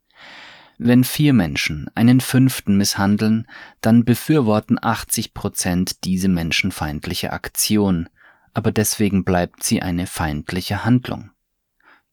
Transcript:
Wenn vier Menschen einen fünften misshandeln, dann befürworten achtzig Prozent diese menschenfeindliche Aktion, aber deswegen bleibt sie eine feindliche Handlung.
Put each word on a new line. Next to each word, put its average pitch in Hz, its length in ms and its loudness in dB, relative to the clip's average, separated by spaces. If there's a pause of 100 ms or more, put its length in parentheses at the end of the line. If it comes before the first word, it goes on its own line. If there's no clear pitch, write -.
(760)
Wenn 123 280 4
vier 147 260 2
Menschen 76 640 -2
einen 123 240 6
fünften 127 560 2
misshandeln, 104 720 0 (320)
dann 117 240 4
befürworten 117 800 2
achtzig - 520 -4
Prozent 92 680 -4
diese 92 240 -2
menschenfeindliche 82 1040 -4
Aktion, 98 760 -2 (440)
aber - 200 -2
deswegen 101 500 0
bleibt 90 400 -2
sie - 180 0
eine 87 240 -4
feindliche 90 800 -6
Handlung. 117 460 -2 (840)